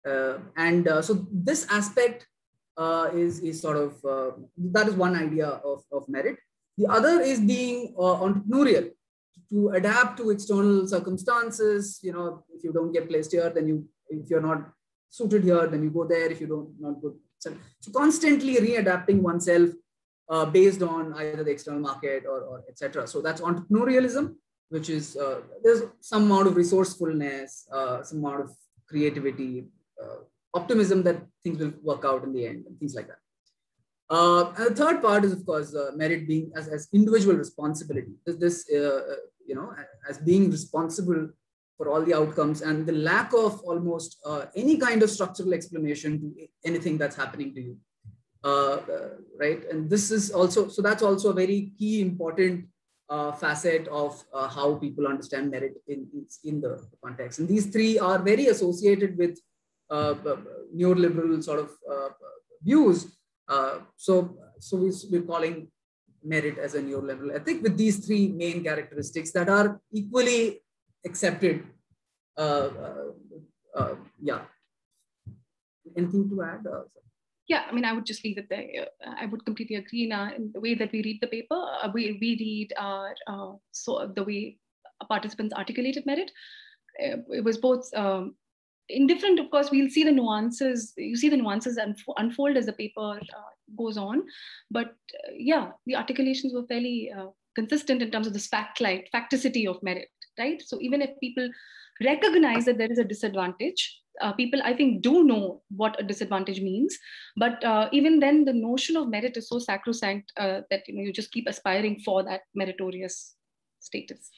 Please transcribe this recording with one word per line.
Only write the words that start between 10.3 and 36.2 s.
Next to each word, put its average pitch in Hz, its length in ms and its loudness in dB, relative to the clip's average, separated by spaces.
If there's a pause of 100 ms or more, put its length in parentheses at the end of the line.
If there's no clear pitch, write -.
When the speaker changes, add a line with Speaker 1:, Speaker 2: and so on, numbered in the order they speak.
Speaker 1:
external 202 560 4
circumstances. 202 1120 0
You 180 120 -6
know, 175 320 -8 (100)
if - 80 -16
you 160 80 -4
don't 165 220 -2
get 165 160 -2
placed 156 240 -2
here, 170 160 2
then 160 180 0
you, 151 180 0 (240)
if 156 200 -10
you're 160 120 2
not 156 300 -4 (380)
suited 208 340 2
here, 170 240 6
then 156 160 -2
you 156 60 0
go 165 160 -2
there. 165 260 2
If 160 80 -8
you 151 80 -8
don't, 151 220 -6 (100)
not 147 220 -8
good. 147 140 -8 (240)
So, 160 140 -12 (280)
so 208 100 -18
constantly 285 640 4
readapting 202 640 4
oneself, 175 520 6 (580)
uh, 160 160 2
based 190 360 6
on 160 340 -2
either 151 280 -6
the 147 80 0
external 147 300 -6
market 139 440 -4
or, 131 180 -6
or 127 260 -14
et - 80 -20
cetera. 139 300 -6
So 147 140 -4
that's 160 200 -4
entrepreneurialism, 247 960 2 (340)
which 156 200 -6
is, 151 280 -6
uh, 135 240 -4 (220)
there's 226 200 6 (160)
some 214 240 2
amount 196 240 6
of 175 80 4
resourcefulness, 160 1160 0
uh, 127 300 -4
some 156 160 -10
amount 143 220 -4
of 127 100 -8 (360)
creativity, 135 800 -2 (360)
uh, 110 180 -14 (340)
optimism 190 500 4
that 170 180 2 (220)
things 156 160 -4
will 151 140 -4 (100)
work 143 220 -4
out 131 180 0
in 135 80 -8
the 123 140 -4
end 117 220 -12
and - 120 -20
things 131 160 -8
like 107 120 -12
that. - 100 -20 (960)
Uh, 175 460 6
and 220 180 2
the - 0 -
third 302 280 4
part 208 200 6
is, 196 80 4
of 175 140 -6
course, 151 300 -4
uh, 143 200 -4
merit 156 320 -2